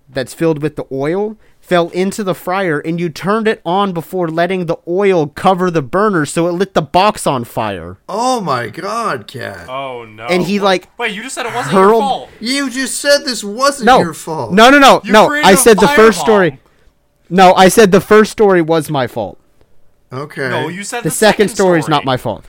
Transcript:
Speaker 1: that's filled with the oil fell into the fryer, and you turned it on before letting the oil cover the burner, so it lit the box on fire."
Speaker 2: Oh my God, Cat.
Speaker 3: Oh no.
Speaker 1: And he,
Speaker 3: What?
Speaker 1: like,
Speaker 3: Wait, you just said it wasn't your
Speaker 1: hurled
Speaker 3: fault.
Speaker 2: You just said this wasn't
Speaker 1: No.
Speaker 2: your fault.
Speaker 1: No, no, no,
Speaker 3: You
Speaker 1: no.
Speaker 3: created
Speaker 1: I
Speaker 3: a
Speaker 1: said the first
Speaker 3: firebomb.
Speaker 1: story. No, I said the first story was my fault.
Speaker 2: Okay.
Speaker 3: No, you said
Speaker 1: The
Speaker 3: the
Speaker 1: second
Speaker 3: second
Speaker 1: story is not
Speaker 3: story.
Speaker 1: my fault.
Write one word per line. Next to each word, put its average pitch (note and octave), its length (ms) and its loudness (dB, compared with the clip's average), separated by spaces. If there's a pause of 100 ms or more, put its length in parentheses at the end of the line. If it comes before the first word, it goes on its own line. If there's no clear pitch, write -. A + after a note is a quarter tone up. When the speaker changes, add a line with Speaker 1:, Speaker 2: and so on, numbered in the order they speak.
Speaker 1:
that's C3 260 -10
filled D#3+ 280 -2
with D3+ 140 -6
the - 160 -8
oil F3+ 440 -4 (220)
fell F3 300 -2
into F#3+ 340 -4
the F#3 120 -4
fryer, F3+ 440 -4
and E3 220 -6
you F3 80 -4
turned G#3 400 -4
it A3 160 -2
on G3 280 -2
before E3+ 360 -6
letting F3 380 -2
the D#3+ 100 -4 (100)
oil F3+ 400 0
cover F#3 440 0
the D#3+ 120 -2
burner, F3+ 440 0
so E3+ 200 -2
it F3 60 -2
lit F#3 220 -4
the F3 80 0
box F#3+ 440 0
on C3 180 -2
fire." F#2 520 -8 (140)
Speaker 2:
Oh A#3+ 320 -2
my B2+ 260 -4
God, E3 580 -8
Cat. G#2 440 -14
Speaker 3:
Oh C3 340 -10
no. A2 220 -18
Speaker 1:
And F3+ 160 0
he, F#3+ 180 -4
Speaker 3:
What? G3+ 60 0
Speaker 1:
like, F#3 320 -2
Speaker 3:
Wait, A3+ 160 -6
you G#3 80 -12
just C4 120 -14
said B3 120 -8
it A3 80 -10
wasn't F3+ 200 -4
your F#3+ 80 4
Speaker 1:
hurled G#3+ 200 4
Speaker 3:
fault. E3 260 -4 (120)
Speaker 2:
You C4+ 300 -4
just B3+ 300 -6
said C#4+ 240 2
this B3+ 180 -8
wasn't G#3+ 440 -4
Speaker 1:
No. B3+ 140 6
Speaker 2:
your F3 140 -2
fault. D#3 380 -8
Speaker 1:
No, G#3+ 180 6
no, C#4+ 80 6
no, A#3+ 240 6
Speaker 3:
You G3 100 -6
Speaker 1:
no. G#3+ 160 6
Speaker 3:
created D4 200 0
Speaker 1:
I C#4+ 40 -2
Speaker 3:
a C#4+ 40 4
Speaker 1:
said A#3 240 4
the F#3+ 80 4
first A3 320 4
Speaker 3:
firebomb. - 20 -4
Speaker 1:
story. F#3 380 2 (680)
No, F#3 240 6
I F#3+ 140 6
said G#3+ 220 4
the F#3 120 4
first G#3+ 280 4
story G3 320 2
was D#3+ 280 -2
my C3+ 180 -2
fault. G2+ 320 -8 (720)
Speaker 2:
Okay. C#3 360 -8
Speaker 3:
No, - 200 -4
you F#3 160 -12
said A#3+ 160 -8
Speaker 1:
The A3+ 80 -6
Speaker 3:
the - 20 -2
Speaker 1:
second G3+ 380 2
Speaker 3:
second - 80 -12
Speaker 1:
story F#3 240 2
is D3+ 80 -4
not D3+ 140 0
Speaker 3:
story. - 40 -8
Speaker 1:
my C3 120 0
fault. G2+ 300 -8